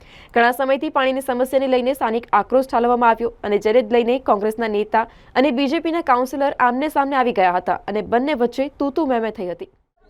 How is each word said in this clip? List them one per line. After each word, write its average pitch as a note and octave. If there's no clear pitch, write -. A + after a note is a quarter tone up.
ઘણા A#3+
સમયથી C4+
પાણીની C4
સમસ્યાને C4
લઈને B3+
સ્થાનિક A#3
આક્રોશ B3
ઠાલવવામાં A#3+
આવ્યો A#3
અને G#3
જેને G#3+
લઈને A#3+
કોંગ્રેસના A3
નેતા G#3+
અને C4+
બી C4+
જે D#4+
પીના E4
કાઉન્સિલર C#4
આમને B3+
સામને C#4
આવી B3
ગયા F#3
હતા F3+
અને G#3
બંને A#3+
વચ્ચે B3
તૂતુ C#4+
મેમે A3+
થઈ G#3+
હતી. F3